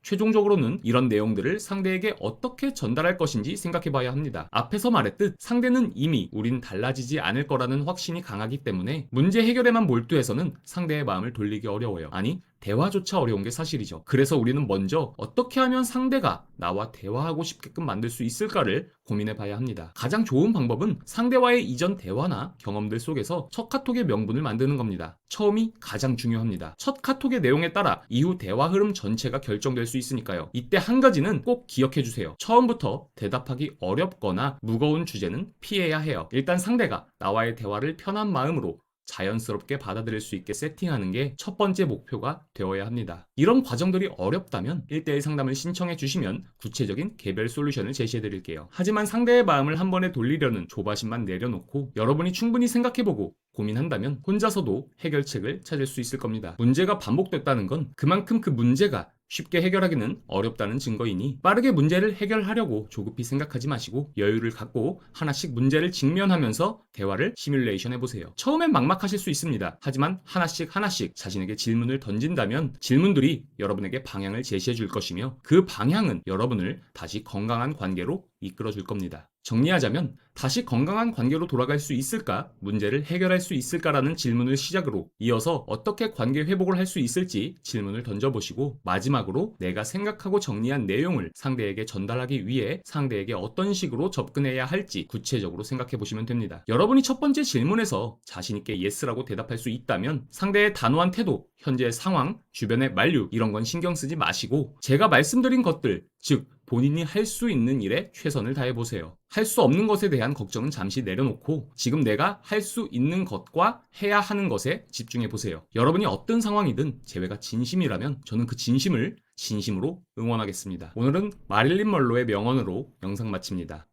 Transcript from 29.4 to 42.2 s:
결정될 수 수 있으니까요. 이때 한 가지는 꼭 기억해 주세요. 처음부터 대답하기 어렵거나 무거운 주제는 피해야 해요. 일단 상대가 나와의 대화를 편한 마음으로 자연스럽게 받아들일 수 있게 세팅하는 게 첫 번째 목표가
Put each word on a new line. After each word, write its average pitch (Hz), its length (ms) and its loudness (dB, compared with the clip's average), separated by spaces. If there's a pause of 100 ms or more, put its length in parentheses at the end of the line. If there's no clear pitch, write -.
결정될 117 440 -2
수 117 80 -8
수 131 40 0
있으니까요. 110 540 -6
이때 123 240 0
한 247 240 4
가지는 185 420 6
꼭 247 260 -2
기억해 131 340 2
주세요. 110 360 -4
처음부터 233 760 4
대답하기 127 640 -4
어렵거나 117 800 0
무거운 147 460 0
주제는 104 540 -4
피해야 170 380 0
해요. 127 340 -4
일단 139 260 2
상대가 190 480 0 (120)
나와의 113 360 0
대화를 113 420 -4
편한 202 360 -2
마음으로 131 480 -2 (260)
자연스럽게 110 720 -4
받아들일 110 420 -6
수 - 140 -8
있게 98 200 -6
세팅하는 147 580 -4
게 135 240 -2
첫 - 220 -10
번째 196 260 2
목표가 131 580 -6 (120)